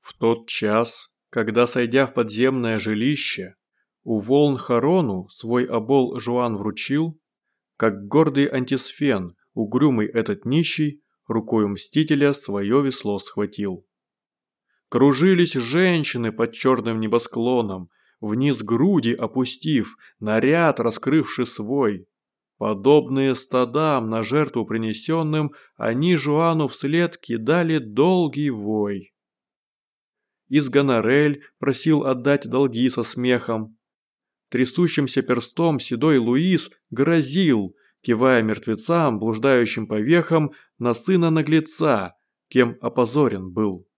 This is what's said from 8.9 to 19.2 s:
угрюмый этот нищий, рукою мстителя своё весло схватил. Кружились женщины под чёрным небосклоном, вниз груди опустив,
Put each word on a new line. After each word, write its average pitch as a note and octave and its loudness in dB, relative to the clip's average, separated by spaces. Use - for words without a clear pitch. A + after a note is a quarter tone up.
угрюмый A#2 2
этот G#2+ -4
нищий, D3+ -2
рукою A2 0
мстителя C#3+ 0
своё G#2+ -2
весло G#2+ -4
схватил. G2+ -8
Кружились D#3 4
женщины C#3 0
под A2+ -2
чёрным A#2 0
небосклоном, A2+ -2
вниз A#2+ 0
груди A#2+ 2
опустив, B2+ -2